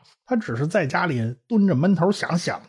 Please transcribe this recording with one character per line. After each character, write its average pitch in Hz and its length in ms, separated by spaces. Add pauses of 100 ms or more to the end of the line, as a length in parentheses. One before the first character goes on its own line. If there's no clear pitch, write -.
(280)
他 254 80
只 180 200
是 135 120
在 170 180
家 175 220
里 123 280 (120)
蹲 208 180
着 185 80
闷 175 220
头 170 160
想 - 260
想 131 300